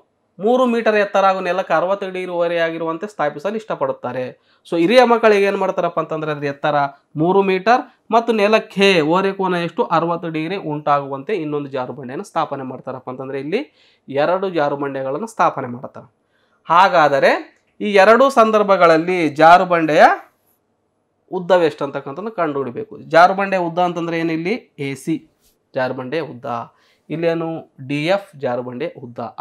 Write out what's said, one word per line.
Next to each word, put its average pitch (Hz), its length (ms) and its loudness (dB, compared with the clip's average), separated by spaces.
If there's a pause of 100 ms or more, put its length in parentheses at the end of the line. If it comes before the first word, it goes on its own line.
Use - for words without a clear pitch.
(380)
ಮೂರು 247 340 2
ಮೀಟರ್ 220 320 0
ಎತ್ತರ 196 240 0
ಹಾಗೂ 190 180 0
ನೆಲಕ್ಕೆ 180 320 -2
ಅರವತ್ತು 196 360 -2
ಡಿಗ್ರಿ 185 260 -8
ಓರೆಯಾಗಿರುವಂತೆ 165 720 -4
ಸ್ಥಾಪಿಸಲು 151 460 -4
ಇಷ್ಟಪಡುತ್ತಾರೆ. 131 640 -6 (440)
So - 140 -4
ಹಿರಿಯ 240 200 6 (100)
ಮಕ್ಕಳಿಗೆ 214 380 4
ಏನ್ 196 120 -4
ಮಾಡ್ತಾರಪ್ಪ 185 400 -2
ಅಂತಂದ್ರೆ 156 320 -6
ಅದ್ರ 147 180 -8
ಎತ್ತರ 147 240 -2 (460)
ಮೂರು 185 260 4
ಮೀಟರ್ 208 340 2 (320)
ಮತ್ತು 233 160 2 (100)
ನೆಲಕ್ಕೆ 202 480 2 (260)
ಓರೆ 190 240 0
ಕೋನ 180 300 -2
ಎಷ್ಟು? 240 140 -4 (140)
ಅರವತ್ತು 170 400 -2
ಡಿಗ್ರಿ 165 220 -4 (140)
ಉಂಟಾಗುವಂತೆ 143 600 -2 (100)
ಇನ್ನೊಂದು 147 320 -6
ಜಾರು 127 220 -6
ಬಂಡೆಯನ್ನು 143 340 -12
ಸ್ಥಾಪನೆ 139 400 -4
ಮಾಡ್ತಾರಪ್ಪ 127 420 -12
ಅಂತಂದ್ರೆ 135 300 -8
ಇಲ್ಲಿ 180 160 -4 (480)
ಎರಡು 180 400 0 (100)
ಜಾರು 143 260 0
ಬಂಡೆಗಳನ್ನು 139 500 -6
ಸ್ಥಾಪನೆ 151 400 -2
ಮಾಡ್ತಾರೆ. 123 340 -16 (600)
ಹಾಗಾದರೆ 165 640 4 (480)
ಈ 208 100 -4 (140)
ಎರಡೂ 240 240 6 (100)
ಸಂದರ್ಭಗಳಲ್ಲಿ 185 800 4 (240)
ಜಾರು 180 320 8
ಬಂಡೆಯ 160 300 4 (1300)
ಉದ್ದವೆಷ್ಟು 175 540 2
ಅಂತಕ್ಕಂಥದ್ದು 143 540 -10
ಕಂಡುಹಿಡಿಬೇಕು. 139 560 -4 (180)
ಜಾರು 175 260 6
ಬಂಡೆಯ 190 300 -2
ಉದ್ದ 170 180 -6
ಅಂತಂದ್ರೆ 170 360 -4
ಏನು? 165 160 -2
ಇಲ್ಲಿ 175 140 -4 (340)
ಎ - 80 -6
ಸಿ 160 200 -4 (600)
ಜಾರು 127 260 -2
ಬಂಡೆಯ 127 220 -6 (100)
ಉದ್ದ, 123 140 -16 (640)
ಇಲ್ಲೇನು? 165 380 -2 (400)
ಡಿ 143 120 -4 (140)
ಎಫ್ 196 140 -6 (140)
ಜಾರು 123 240 -4
ಬಂಡೆಯ 123 240 -8 (140)
ಉದ್ದ. 120 140 -16 (220)